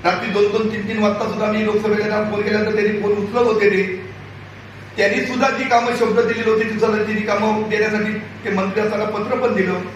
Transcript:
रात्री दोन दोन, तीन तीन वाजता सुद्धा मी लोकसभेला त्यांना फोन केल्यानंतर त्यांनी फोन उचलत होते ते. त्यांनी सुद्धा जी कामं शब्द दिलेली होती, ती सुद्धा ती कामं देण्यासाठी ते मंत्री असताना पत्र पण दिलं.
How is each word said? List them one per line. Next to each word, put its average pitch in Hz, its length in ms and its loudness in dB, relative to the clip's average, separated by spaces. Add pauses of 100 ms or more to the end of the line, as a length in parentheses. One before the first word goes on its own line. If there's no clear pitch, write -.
रात्री 185 260 0
दोन 202 220 4
दोन, 220 220 0
तीन 202 140 -4
तीन 220 120 -2
वाजता 202 260 2
सुद्धा 214 200 -2
मी 214 200 0
लोकसभेला 214 420 2
त्यांना 214 240 0
फोन 208 100 -2
केल्यानंतर 214 320 0
त्यांनी 208 280 2
फोन 208 100 0
उचलत 208 260 0
होते 214 320 4
ते. 190 440 -2 (840)
त्यांनी 208 280 2
सुद्धा - 240 2
जी 247 140 -2
कामं 240 360 2
शब्द 226 200 2
दिलेली 220 300 2
होती, 220 140 4
ती - 160 -4
सुद्धा 214 240 2
ती 208 180 -2
कामं 214 480 0
देण्यासाठी 214 440 0
ते - 360 -8
मंत्री 190 320 -2
असताना 214 240 0
पत्र 214 320 -2
पण 240 180 0
दिलं. 185 180 0 (220)